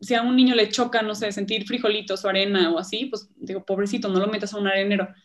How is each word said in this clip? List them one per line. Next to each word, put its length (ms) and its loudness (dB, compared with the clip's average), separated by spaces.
si 140 -2
a 80 2
un 140 2
niño 180 8
le 140 4
choca, 340 0
no 120 -2
sé, 180 -4
sentir 340 -4
frijolitos 580 -2
o 40 0
arena 440 2
o 60 0
así, 280 -6
pues, 300 -10
digo, 280 -10
pobrecito, 440 -2
no 120 2
lo 60 0
metas 260 -4
a 60 -8
un 80 -2
arenero, 420 0